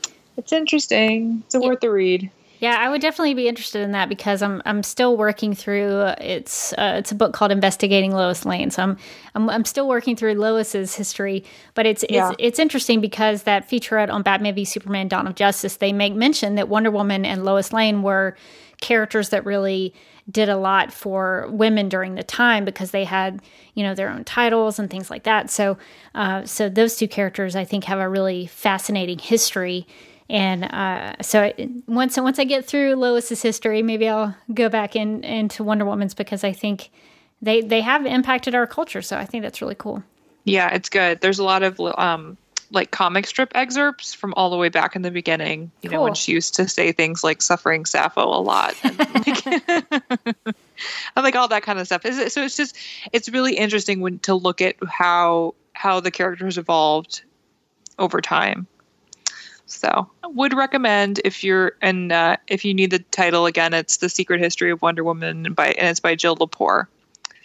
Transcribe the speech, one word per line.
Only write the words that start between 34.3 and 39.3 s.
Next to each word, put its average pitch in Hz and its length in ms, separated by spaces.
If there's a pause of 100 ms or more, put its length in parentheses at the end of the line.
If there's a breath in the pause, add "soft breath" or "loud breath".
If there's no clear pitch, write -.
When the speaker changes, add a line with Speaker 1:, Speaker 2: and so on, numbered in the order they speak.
Speaker 2:
go 226 160
back 214 280
in, 214 260
into 220 400
Wonder 214 220
Woman's 202 300
because 202 280
I 202 80
think 202 400 (500 soft breath)
they, 220 200
they 226 200
have 269 240
impacted 254 480
our 240 140
culture. 240 360
So - 140
I - 80
think 214 200